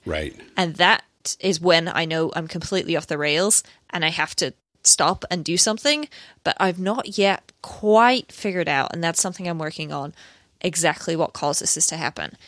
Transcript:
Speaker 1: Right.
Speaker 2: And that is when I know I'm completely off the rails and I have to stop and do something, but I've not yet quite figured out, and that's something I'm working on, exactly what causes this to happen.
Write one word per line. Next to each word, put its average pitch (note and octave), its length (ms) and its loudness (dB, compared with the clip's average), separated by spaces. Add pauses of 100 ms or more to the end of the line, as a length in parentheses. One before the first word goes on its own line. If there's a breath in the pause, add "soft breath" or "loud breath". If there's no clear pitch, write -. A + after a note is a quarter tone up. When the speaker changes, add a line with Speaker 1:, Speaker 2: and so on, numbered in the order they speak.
Speaker 1:
Right. D#2 280 -4 (220)
Speaker 2:
And E3+ 200 0
that F3+ 280 4 (380)
is F#3 180 0
when E3 300 4
I E3 160 -2
know D#3+ 300 -2
I'm E3 120 -6
completely E3+ 480 -4
off D3+ 120 -4
the D#3 100 -4
rails D3+ 460 2 (260 soft breath)
and E3+ 160 -2
I D#3+ 60 2
have D#3 260 -2
to C#3 160 -2 (300)
stop - 460 4
and F3 140 -4
do E3+ 140 -2
something, D4 500 0 (380 loud breath)
but - 160 0
I've F#3 180 2
not G3+ 380 -4
yet G3 340 2 (100)
quite A3+ 680 4
figured F3+ 380 -4
out, C#3 240 0
and E3+ 100 -4
that's E3 180 0
something F#3 240 -6
I'm E3+ 140 -4
working D#3 320 -8
on, D3 220 -8 (480 soft breath)
exactly E3 560 0
what - 160 0
causes - 420 -2
this D#3+ 120 0
to D#3+ 100 -4
happen. - 400 -8 (100)